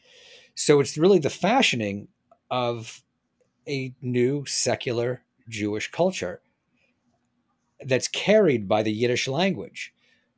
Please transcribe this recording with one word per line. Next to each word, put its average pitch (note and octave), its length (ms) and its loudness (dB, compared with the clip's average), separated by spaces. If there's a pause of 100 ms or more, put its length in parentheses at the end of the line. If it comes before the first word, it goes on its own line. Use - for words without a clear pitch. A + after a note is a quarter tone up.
(540)
So - 260 4
it's - 160 -2
really F3+ 220 6
the C3+ 120 0
fashioning A#2+ 800 0 (400)
of A#2+ 540 -6 (680)
a C3 320 -6
new B2+ 460 0
secular A#2+ 800 -2 (240)
Jewish G#2 420 -4
culture D#3+ 500 -4 (1400)
that's B2+ 240 0
carried D#3+ 600 2
by G#2+ 160 2
the A2 80 0
Yiddish A#2 340 0
language, C#3 640 -4 (460)